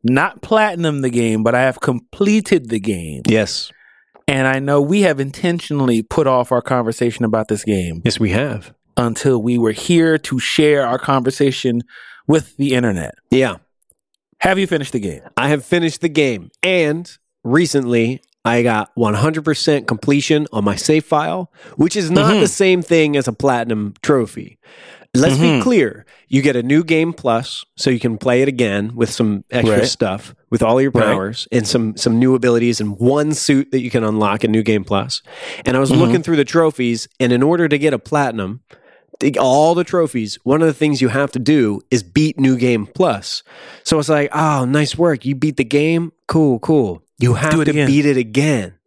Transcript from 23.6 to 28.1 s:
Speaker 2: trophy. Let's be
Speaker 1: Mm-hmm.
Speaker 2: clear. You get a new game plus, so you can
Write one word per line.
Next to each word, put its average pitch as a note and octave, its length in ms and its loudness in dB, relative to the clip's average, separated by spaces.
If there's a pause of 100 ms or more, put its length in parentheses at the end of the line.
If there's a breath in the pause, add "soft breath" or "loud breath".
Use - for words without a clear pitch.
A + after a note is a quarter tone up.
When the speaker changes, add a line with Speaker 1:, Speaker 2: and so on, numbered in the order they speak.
Speaker 2:
trophy. - 560 -2 (580 loud breath)
Let's C3+ 220 4
be E3 100 2
Speaker 1:
Mm-hmm. D3 160 2
Speaker 2:
clear. G3 420 0 (220 soft breath)
You C3+ 160 0
get C#3 120 2
a B2 60 0
new C#3+ 220 2
game E3 300 0
plus, A#2+ 520 -4 (100)
so - 140 0
you B2 100 0
can A#2 200 -2